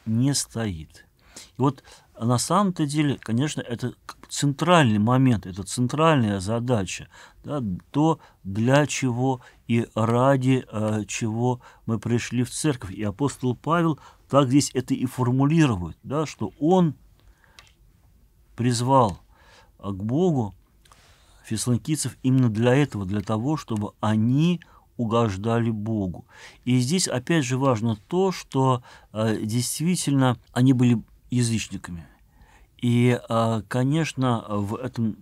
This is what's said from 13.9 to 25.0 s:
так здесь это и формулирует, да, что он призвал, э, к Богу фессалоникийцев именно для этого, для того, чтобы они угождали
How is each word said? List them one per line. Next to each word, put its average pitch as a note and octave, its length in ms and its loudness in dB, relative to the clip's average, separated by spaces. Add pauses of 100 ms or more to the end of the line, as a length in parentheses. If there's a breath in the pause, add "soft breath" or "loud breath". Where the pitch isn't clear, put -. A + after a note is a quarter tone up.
так C3+ 200 2
здесь C#3 260 2
это B2+ 200 -2
и B2+ 120 -2
формулирует, B2+ 960 0
да, C#3+ 240 -6
что - 340 -10
он E3 340 2 (1600 soft breath)
призвал, A#2+ 640 2 (600 soft breath)
э, G2+ 120 -10
к F#2+ 120 -8
Богу B2+ 520 -2 (880 soft breath)
фессалоникийцев B2 800 -4
именно B2+ 260 4
для A#2+ 280 2
этого, C3+ 280 0
для G2 180 -4
того, A2+ 340 -2
чтобы G#2 420 -6
они B2+ 600 2 (360 soft breath)
угождали A#2 760 0